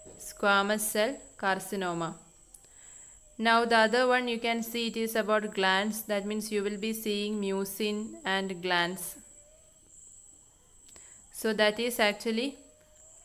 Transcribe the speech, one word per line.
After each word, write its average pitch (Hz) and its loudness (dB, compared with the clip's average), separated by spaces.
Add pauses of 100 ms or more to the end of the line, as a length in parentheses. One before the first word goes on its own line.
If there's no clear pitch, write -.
(200)
Squamous 202 2
cell 220 0 (200)
carcinoma. 185 -2 (1200)
Now 233 4
the 233 4
other 226 6
one 247 2
you 233 -2
can 233 -2
see, 233 -4
it 220 -4
is 226 -2
about 208 2
glands. 196 2
That 202 -2
means 214 -4
you 208 0
will 202 -4
be 220 -2
seeing 208 -2
mucin 208 -4 (100)
and 190 -2
glands. 180 -2 (2250)
So 220 -2
that 214 2
is 233 -2
actually 220 0 (680)